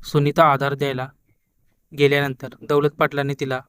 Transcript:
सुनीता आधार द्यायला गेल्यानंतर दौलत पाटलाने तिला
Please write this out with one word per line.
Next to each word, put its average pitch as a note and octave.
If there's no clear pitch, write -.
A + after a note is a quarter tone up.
सुनीता D3
आधार C#3
द्यायला C3+
गेल्यानंतर C#3
दौलत D3
पाटलाने C#3+
तिला C3